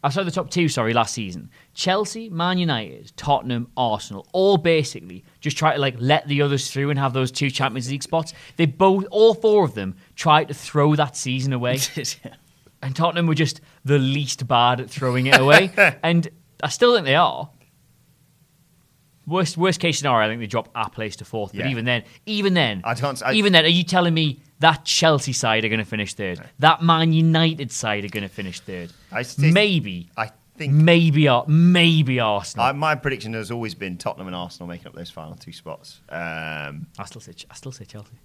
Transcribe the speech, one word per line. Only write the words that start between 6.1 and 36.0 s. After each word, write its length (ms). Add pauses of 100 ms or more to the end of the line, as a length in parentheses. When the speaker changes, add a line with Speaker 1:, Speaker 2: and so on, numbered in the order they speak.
Speaker 1:
the 160
others 260
through 220
and 80
have 140
those 180
two 180
Champions 400
League 140
spots. 300 (240)
They 100
both, 420
all 240
four 300
of 100
them, 220 (200)
tried 340
to 40
throw 420
that 220
season 360
away. 300
Speaker 2:
<laughs> 120
Yeah. 400 (480)
Speaker 1:
And 120
Tottenham 320
were 80
just 260 (240)
the 120
least 480
bad 360
at 100
throwing 360
it 120
away. 380
Speaker 3:
<laughs> 260
Speaker 1:
And 240 (340)
I 60
still 260
think 120
they 100
are. 340 (1800)
Worst, 300
worst 240
case 200
scenario, 280
I 20
think 120
they 60
drop 280
our 140
place 280
to 80
fourth. 280
But 100
Speaker 3:
Yeah. 80
Speaker 1:
even 140
then, 180 (220)
even 280
then, 300
Speaker 3:
I 120
can't 220
s-, 40
I 120
Speaker 1:
even 200
then, 100
are 60
you 160
telling 280
me 280 (180)
that 240
Chelsea 480
side 320
are 60
gonna 160
finish 280
third? 260
Speaker 3:
No. 60 (140)
Speaker 1:
That 240
Man 300
United 580
side 320
are 60
gonna 180
finish 320
third? 320 (220)
Speaker 3:
I 80
st-, 320
Speaker 1:
Maybe. 640
Speaker 3:
I 140 (260)
think 160
Speaker 1:
Maybe 560
Ar-, 180
maybe 720
Arsenal. 460
Speaker 3:
I, 80
my 220
prediction 380
has 160
always 260
been 220
Tottenham 300
and 80
Arsenal 320
making 200
up 60
those 160
final 260
two 180
spots. 560